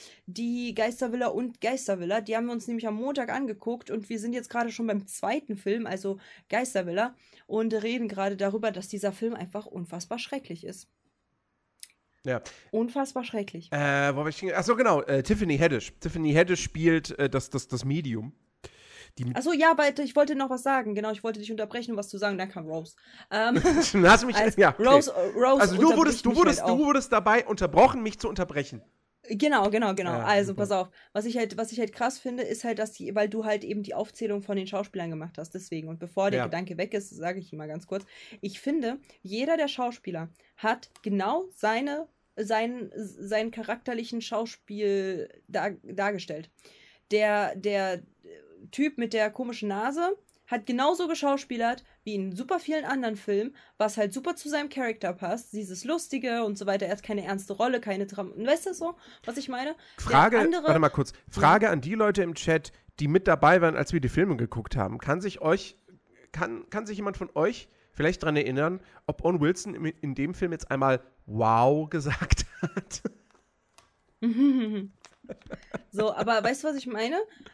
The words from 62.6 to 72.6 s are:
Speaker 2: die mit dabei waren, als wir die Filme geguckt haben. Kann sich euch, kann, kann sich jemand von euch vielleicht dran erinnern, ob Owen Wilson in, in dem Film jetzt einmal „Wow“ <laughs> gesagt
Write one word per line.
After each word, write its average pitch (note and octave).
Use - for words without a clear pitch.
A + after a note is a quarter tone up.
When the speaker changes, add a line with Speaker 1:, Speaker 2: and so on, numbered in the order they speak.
Speaker 2:
die D3
mit F#3
dabei E3
waren, E3
als -
wir E3+
die B2+
Filme E3
geguckt A2+
haben. G#2+
Kann D#3
sich G3+
euch, E3+
kann, -
kann G#3+
sich G#3+
jemand G3+
von F#3
euch G3
vielleicht D#3+
dran D#3
erinnern, D3
ob -
Owen E3+
Wilson F3+
in, -
in D3
dem D3+
Film F3
jetzt -
einmal C3+
„Wow“ A#2
<laughs> -
gesagt D3+